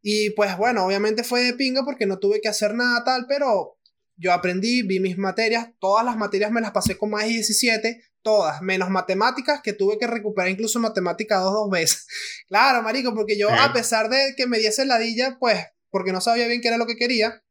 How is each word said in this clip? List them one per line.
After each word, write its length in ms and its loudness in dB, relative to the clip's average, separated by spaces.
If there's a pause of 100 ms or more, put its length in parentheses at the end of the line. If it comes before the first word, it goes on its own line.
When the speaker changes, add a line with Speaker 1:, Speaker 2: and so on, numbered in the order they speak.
Speaker 1:
Y 280 0
pues 260 0
bueno, 260 2
obviamente 400 0
fue 200 0
de 100 0
pinga 320 -2
porque 220 -4
no 100 -2
tuve 240 0
que 80 -2
hacer 240 -2
nada 300 0
tal, 260 0
pero 480 0 (400)
yo 160 2
aprendí, 480 0
vi 180 0
mis 160 -2
materias, 520 -2 (120)
todas 240 2
las 140 -2
materias 320 0
me 100 0
las 120 -4
pasé 260 -2
con 140 -2
más 140 -2
de 40 -2
diecisiete, 720 0 (220)
todas, 400 2
menos 260 0
matemáticas, 720 0
que 120 -4
tuve 260 0
que 80 -2
recuperar 420 -2
incluso 300 -2
matemática 580 -2
dos, 160 0
dos 160 0
veces. 380 0 (200)
<laughs> 220 -16
Claro, 320 4
marico, 320 -2
porque 240 -2
yo, 120 2
Speaker 2:
Ok. 100 4
Speaker 1:
a 140 4
pesar 360 0
de 260 0
que 120 -2
me 100 0
diese 300 0
ladilla, 520 0
pues, 280 2 (240)
porque 200 -2
no 80 -2
sabía 280 2
bien 140 -2
qué 80 0
era 80 0
lo 100 -2
que 80 -6
quería 560 -2